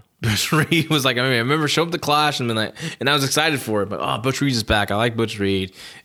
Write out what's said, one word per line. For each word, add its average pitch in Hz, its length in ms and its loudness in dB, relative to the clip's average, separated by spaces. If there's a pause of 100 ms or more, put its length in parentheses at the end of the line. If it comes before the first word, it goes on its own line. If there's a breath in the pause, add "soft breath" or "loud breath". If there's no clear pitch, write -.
<laughs> - 120 -20
Butch 107 300 0
Reed 156 400 2
was 147 120 2
like, 127 140 2
"I 123 60 2
mean, 131 100 2
I 120 40 4
remember 143 300 0
show 147 140 0
up 170 80 0
the 170 80 -4
Clash 147 420 2
and 123 80 -2
been 113 100 0
like," 107 180 -2 (240 loud breath)
and 123 100 -2
I 143 40 2
was 139 100 2
excited 151 360 0
for 107 220 -2
it, 98 80 -4
but, 87 100 -6
"Oh, 135 200 -2
Butch 131 220 -2
Reed 139 120 2
is 113 100 0
back. 104 280 0
I 101 60 0
like 113 200 0
Butch 107 220 -2
Reed." 95 340 0 (320 loud breath)